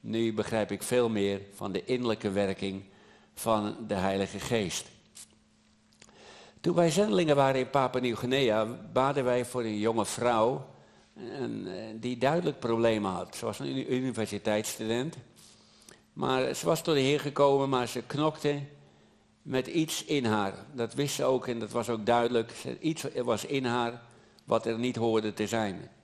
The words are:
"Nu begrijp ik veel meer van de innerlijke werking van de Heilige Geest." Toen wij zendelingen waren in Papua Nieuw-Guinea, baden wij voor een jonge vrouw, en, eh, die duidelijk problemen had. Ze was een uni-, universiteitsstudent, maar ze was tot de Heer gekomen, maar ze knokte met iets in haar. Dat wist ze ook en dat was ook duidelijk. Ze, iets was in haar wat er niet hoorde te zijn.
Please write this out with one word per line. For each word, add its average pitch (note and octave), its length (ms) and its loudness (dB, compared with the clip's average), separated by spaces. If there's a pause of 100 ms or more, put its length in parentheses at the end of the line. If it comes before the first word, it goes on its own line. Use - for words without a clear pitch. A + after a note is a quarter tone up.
"Nu A2+ 320 -2
begrijp G#2+ 380 0
ik G2+ 120 -4
veel B2 260 2
meer G2+ 320 0 (140)
van G2+ 180 -8
de F#2 120 -2
innerlijke A#2+ 460 0
werking F#2+ 520 -2 (520)
van G#2+ 420 0 (100)
de G#2 80 -2
Heilige G2 460 0
Geest." G#2 460 -2 (1700)
Toen F3 140 0
wij E3+ 160 6
zendelingen F3+ 460 4
waren C3+ 240 4
in B2 100 -2
Papua B2+ 300 2
Nieuw-Guinea, A#2+ 680 2 (260)
baden C#3 320 2
wij B2 200 2
voor A#2+ 180 -4
een A2 160 -2
jonge A2 280 2
vrouw, A#2+ 600 2 (480)
en, A2+ 520 -8
eh, G2 180 -10 (100)
die A#2+ 240 -6
duidelijk D3+ 400 2
problemen A2+ 520 2
had. F2+ 260 -6
Ze - 80 -10
was A2 140 -4
een C#3 100 -6
uni-, C3+ 180 -4
universiteitsstudent, A2+ 1300 -2 (960)
maar C3 420 0
ze - 120 -4
was E3 160 2
tot E3 120 2
de C#3+ 60 4
Heer C#3 200 4
gekomen, C#3 480 4
maar B2 200 2
ze A#2+ 140 -6
knokte D3 600 0 (840)
met C3 200 0
iets - 380 -2
in C#3+ 200 0
haar. G#2 300 2 (180)
Dat A#2 220 -4
wist C#3 200 -2
ze C#3 100 -2
ook C3 220 2
en A#2+ 120 -4
dat A2 120 -6
was A#2 180 -2
ook A2 180 -2
duidelijk. A#2+ 440 2
Ze, - 300 -10
iets D#3 240 -2 (200)
was A#2 200 0
in C3+ 200 -2
haar A#2+ 380 -2 (420)
wat A2+ 220 2
er A2+ 120 -2
niet B2 180 -2
hoorde A2 360 2
te G#2+ 140 -2
zijn. G2+ 440 -2 (140)